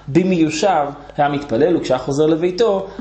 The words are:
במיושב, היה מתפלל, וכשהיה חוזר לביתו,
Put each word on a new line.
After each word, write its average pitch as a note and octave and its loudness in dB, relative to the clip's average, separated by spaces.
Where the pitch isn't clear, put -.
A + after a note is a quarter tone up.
במיושב, E3 2
היה C#3+ 2
מתפלל, D3 0
וכשהיה B2+ -2
חוזר C#3+ -2
לביתו, F3+ 0